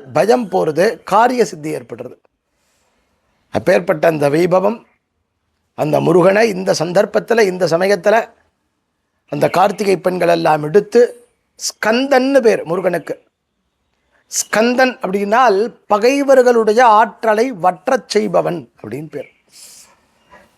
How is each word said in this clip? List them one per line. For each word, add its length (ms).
பயம் 360
போறது, 360
காரிய 420
சித்தி 280
ஏற்படுறது. 420
அப்பேற்பட்ட 540
அந்த 220
வைபவம், 500
அந்த 220
முருகனை 500
இந்த 300
சந்தர்ப்பத்துல, 680
இந்த 220
சமயத்துல 480
அந்த 180
கார்த்திகை 480
பெண்கள் 360
எல்லாம் 300
எடுத்து 380
ஸ்கந்தன்னு 800
பேர் 240
முருகனுக்கு. 520
ஸ்கந்தன் 640
அப்படின்னால் 640
பகைவர்களுடைய 920
ஆற்றலை 600
வற்றச் 600
செய்பவன் 460
அப்படின்னு 340
பேர். 200